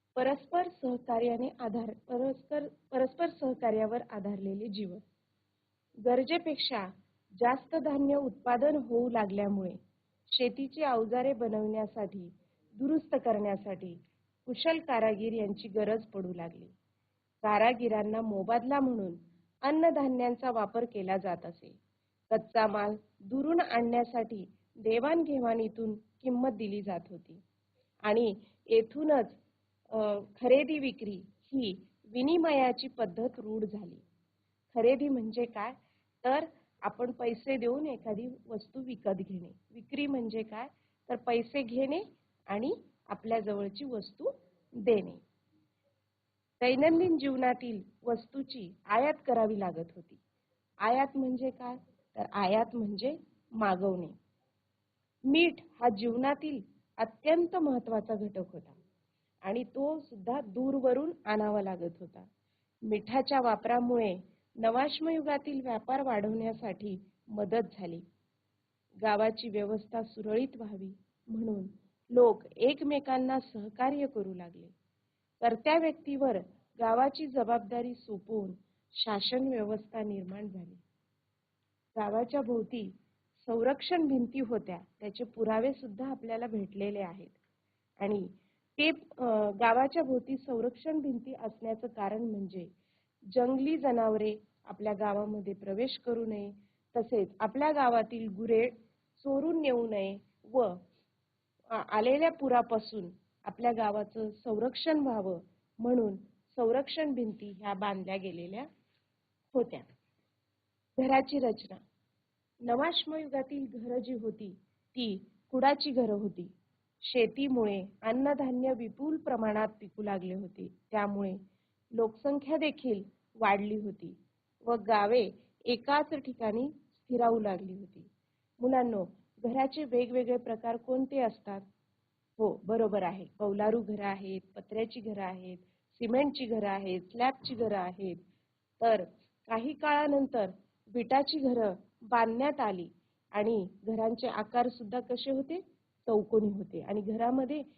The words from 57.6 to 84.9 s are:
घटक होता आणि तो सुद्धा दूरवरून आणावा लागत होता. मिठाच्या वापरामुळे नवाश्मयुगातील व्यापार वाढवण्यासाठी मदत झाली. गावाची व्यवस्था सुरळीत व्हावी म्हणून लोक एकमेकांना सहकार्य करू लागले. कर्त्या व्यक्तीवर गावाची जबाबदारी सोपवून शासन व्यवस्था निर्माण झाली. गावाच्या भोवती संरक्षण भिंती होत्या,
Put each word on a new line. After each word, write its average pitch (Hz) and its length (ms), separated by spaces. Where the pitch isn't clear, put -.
घटक 196 380
होता - 200
आणि 220 220
तो 285 360
सुद्धा 240 420
दूरवरून 262 720
आणावा 208 360
लागत 175 380
होता. 185 260
मिठाच्या 226 600
वापरामुळे 233 800
नवाश्मयुगातील 285 1080
व्यापार 254 400
वाढवण्यासाठी 214 1080
मदत 208 520
झाली. 170 220
गावाची 220 480
व्यवस्था 208 540
सुरळीत 220 520
व्हावी 202 380
म्हणून 220 400
लोक 240 320
एकमेकांना 269 800
सहकार्य 254 680
करू 196 260
लागले. 175 340
कर्त्या 233 360
व्यक्तीवर 285 600
गावाची 254 480
जबाबदारी 240 680
सोपवून 208 560
शासन 240 540
व्यवस्था 220 540
निर्माण 202 460
झाली. 185 260
गावाच्या 226 460
भोवती 226 540
संरक्षण 277 640
भिंती 262 320
होत्या, 214 400